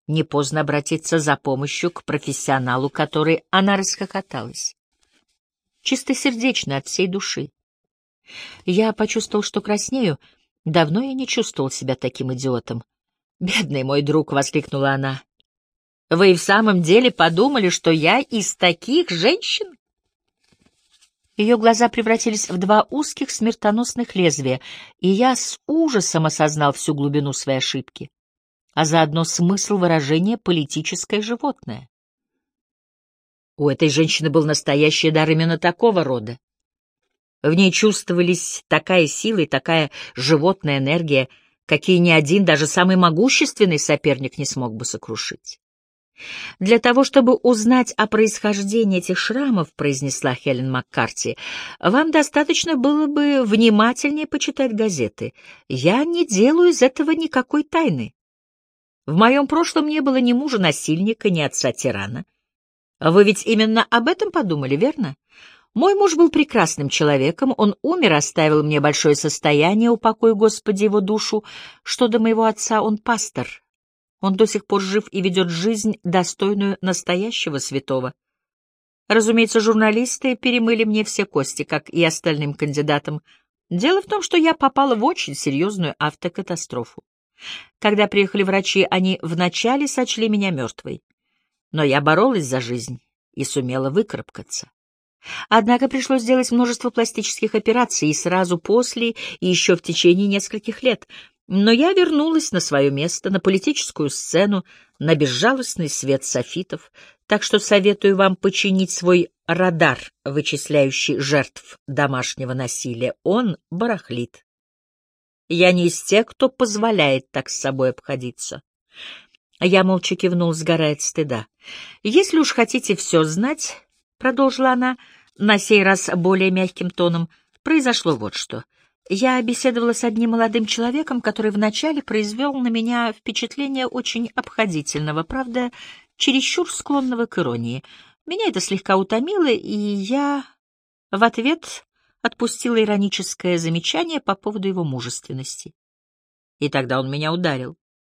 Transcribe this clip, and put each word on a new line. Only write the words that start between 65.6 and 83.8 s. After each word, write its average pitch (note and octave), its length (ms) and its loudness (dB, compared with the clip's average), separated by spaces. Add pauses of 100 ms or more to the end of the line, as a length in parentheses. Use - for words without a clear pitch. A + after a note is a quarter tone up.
Мой F4 220 2
муж G4 200 2
был E4 140 6
прекрасным G#3 580 0
человеком, D3 680 2
он G#3 240 2
умер, D4 320 2
оставил D3+ 500 2
мне D3+ 160 0
большое D3 360 2
состояние, E3 720 2
упокой, A3+ 440 2
Господи, G#3+ 520 2
его G#3 160 2
душу. G#3 420 -2 (400)
Что - 240 0
до A3+ 120 0
моего A3 260 2
отца, A3 360 0
он G#3+ 160 0
пастор. - 640 -6 (640)
Он G3 100 0
до G#3+ 120 4
сих G#3 180 -6
пор G3+ 160 -2
жив G3 300 -2
и F#3+ 100 -4
ведет F3+ 280 0
жизнь, G#3 540 -2
достойную G3 800 -2
настоящего F3+ 800 -4
святого. C3 520 -4 (960)
Разумеется, A3+ 520 4
журналисты A3+ 760 2
перемыли A#3 480 0
мне G#3+ 200 0
все G3+ 220 -4
кости, - 360 -4
как D3 280 -6
и E3+ 140 0
остальным D3+ 520 -2
кандидатам. D3 680 -2 (480)
Дело D4 320 2